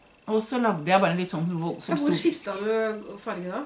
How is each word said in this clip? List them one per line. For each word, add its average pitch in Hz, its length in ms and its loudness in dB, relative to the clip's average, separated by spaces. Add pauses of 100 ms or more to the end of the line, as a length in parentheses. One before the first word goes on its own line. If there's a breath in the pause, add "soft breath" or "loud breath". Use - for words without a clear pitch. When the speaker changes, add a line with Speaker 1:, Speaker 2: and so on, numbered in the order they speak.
(260)
Speaker 1:
Og 220 160 2
så 247 180 -2
lagde 180 260 2
jeg 196 140 6
bare 170 120 4
en 175 60 0
litt 180 120 -2
sånn 170 160 -2
voldsomt 170 420 -4
Speaker 2:
Ja, - 80 0
hvor 285 160 2
Speaker 1:
stor 330 180 2
Speaker 2:
skiftet 196 340 -2
du 220 540 -2
farge 180 320 -8
da? 233 160 -4